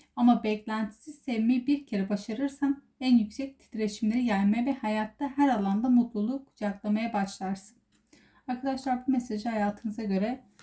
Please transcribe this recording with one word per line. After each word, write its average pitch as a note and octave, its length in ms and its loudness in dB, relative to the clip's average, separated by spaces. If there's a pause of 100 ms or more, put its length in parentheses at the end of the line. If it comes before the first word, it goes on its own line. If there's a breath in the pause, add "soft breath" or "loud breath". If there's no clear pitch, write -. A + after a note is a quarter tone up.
(160 soft breath)
Ama A#3+ 280 4
beklentisiz G#3+ 760 -4
sevmeyi A#3+ 480 0
bir C#4+ 200 0
kere G3 220 -2
başarırsan C4+ 760 -2 (180)
en B3+ 160 4
yüksek C4+ 420 -2
titreşimleri A3 680 -2
yaymaya G#3+ 420 2
ve C#4 60 0
hayatta G#3+ 640 -4
her C#4+ 120 4
alanda G#3+ 400 2
mutluluğu A#3+ 560 2
kucaklamaya G#3+ 680 -4
başlarsın. F#3+ 640 -4 (720 soft breath)
Arkadaşlar B3+ 580 -2
bu C4+ 60 2
mesajı A#3 360 -2
hayatınıza G#3+ 560 -2
göre G3+ 400 0 (180 soft breath)